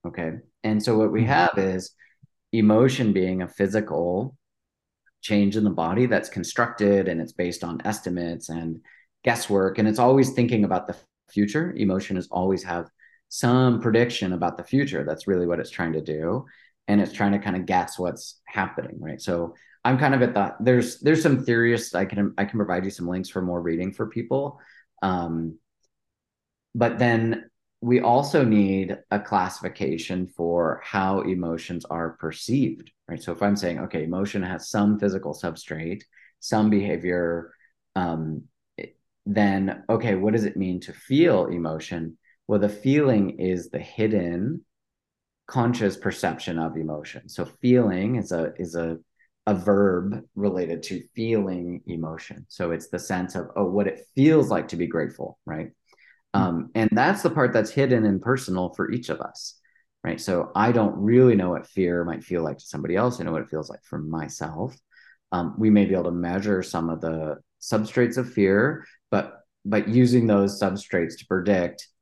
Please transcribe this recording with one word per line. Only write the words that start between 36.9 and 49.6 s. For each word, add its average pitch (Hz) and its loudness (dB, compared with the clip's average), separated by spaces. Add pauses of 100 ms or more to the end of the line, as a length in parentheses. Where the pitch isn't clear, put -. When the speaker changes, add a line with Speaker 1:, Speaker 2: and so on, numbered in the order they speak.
Speaker 1:
um, 80 -4 (840)
then, 98 0
okay, 110 2
what 101 2
does 110 2
it - -4
mean 90 -2
to - -16
feel 135 2
emotion? 82 -6 (300)
Well, 107 2
the 104 2
feeling 131 2
is 90 -2
the - -8
hidden 107 -2 (840)
conscious 117 0
perception 87 -4
of 80 -4
emotion. 78 -8
So - -8
feeling 117 2
is 104 -4
a, 82 -2
is 85 -8
a, 82 -4 (480)
a 104 2
verb 98 2 (100)